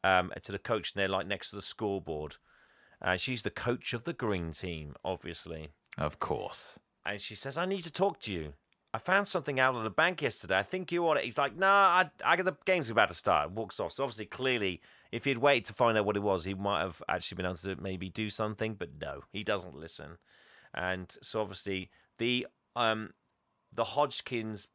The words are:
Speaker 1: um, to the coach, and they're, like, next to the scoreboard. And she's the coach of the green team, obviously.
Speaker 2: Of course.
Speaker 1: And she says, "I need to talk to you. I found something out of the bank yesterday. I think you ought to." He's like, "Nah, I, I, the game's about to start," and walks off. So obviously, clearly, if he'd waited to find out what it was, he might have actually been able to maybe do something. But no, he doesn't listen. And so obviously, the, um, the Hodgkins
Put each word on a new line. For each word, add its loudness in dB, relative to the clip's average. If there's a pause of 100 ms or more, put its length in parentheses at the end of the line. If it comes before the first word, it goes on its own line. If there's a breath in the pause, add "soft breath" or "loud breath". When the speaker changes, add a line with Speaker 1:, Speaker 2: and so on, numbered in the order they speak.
Speaker 1:
um, 4 (100)
to -10
the -6
coach, -4
and -6
they're, 2
like, -2
next -6
to -12
the -8
scoreboard. -6 (600 soft breath)
And 0
she's -4
the 0
coach -2
of -4
the -6
green -2
team, -8
obviously. -6 (280)
Speaker 2:
Of -2
course. -4 (280)
Speaker 1:
And -4
she -8
says, -4
"I -2
need -2
to -6
talk 0
to -4
you. -6 (380)
I -4
found 2
something 0
out 6
of -4
the 0
bank 2
yesterday. 2
I 4
think -4
you 2
ought 6
to." 4
He's -2
like, 2
"Nah, 8
I, 2 (140)
I, 6
the 0
game's 2
about 8
to -8
start," 4
and -8
walks -6
off. -2
So -4
obviously, -6
clearly, 0 (320 soft breath)
if -4
he'd 2
waited 4
to -6
find 6
out 6
what 2
it 0
was, 2
he -2
might 0
have -4
actually -2
been -2
able -2
to -6
maybe -6
do -4
something. -4
But -10 (100)
no, -8 (100)
he -8
doesn't -4
listen. -12 (560 soft breath)
And -4
so -4
obviously, -6 (280 soft breath)
the, 0 (280)
um, 0 (600)
the 0
Hodgkins -2